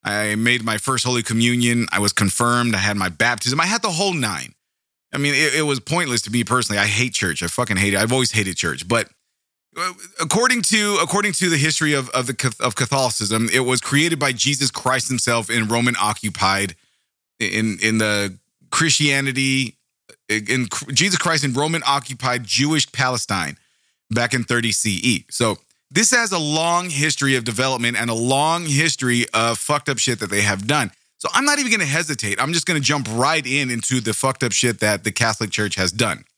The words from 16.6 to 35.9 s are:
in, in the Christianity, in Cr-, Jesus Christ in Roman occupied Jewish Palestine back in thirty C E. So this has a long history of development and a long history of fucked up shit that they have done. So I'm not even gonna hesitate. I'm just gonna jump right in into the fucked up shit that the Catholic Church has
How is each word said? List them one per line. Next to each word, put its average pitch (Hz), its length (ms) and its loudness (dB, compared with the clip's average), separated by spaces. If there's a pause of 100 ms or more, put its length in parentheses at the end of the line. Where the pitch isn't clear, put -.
in, 104 440 -2
in 110 140 2
the 101 420 0 (320)
Christianity, 135 1040 0 (520)
in 107 400 0
Cr-, - 240 -8
Jesus 185 260 2
Christ 156 260 0
in 131 100 -2
Roman 156 320 -2
occupied 131 580 -2
Jewish 143 480 0
Palestine 107 680 -2 (520)
back 120 240 0
in 120 100 -2
thirty 117 280 0
C 101 300 -2
E. 113 280 2
So 113 260 0 (340)
this 214 200 2
has 233 220 2
a 180 60 -2
long 170 520 0
history 143 460 0
of 120 80 -2
development 120 520 0
and 117 140 -2
a 113 40 0
long 147 520 0
history 135 680 2
of 113 260 0
fucked 147 300 -2
up 131 80 -2
shit 117 240 -2
that 104 80 -4
they 101 140 0
have 101 240 0
done. 131 240 0 (260)
So - 160 -6
I'm 269 140 2
not 294 120 2
even 247 140 0
gonna 196 140 0
hesitate. 135 520 -2
I'm 143 140 0
just 170 140 -2
gonna 165 120 0
jump 139 320 0
right 135 360 2
in 135 240 0
into 120 320 -2
the 110 100 -2
fucked 131 320 0
up 117 80 0
shit 117 280 0
that 104 240 0
the 104 80 -2
Catholic 110 380 0
Church 104 260 -2
has 92 160 0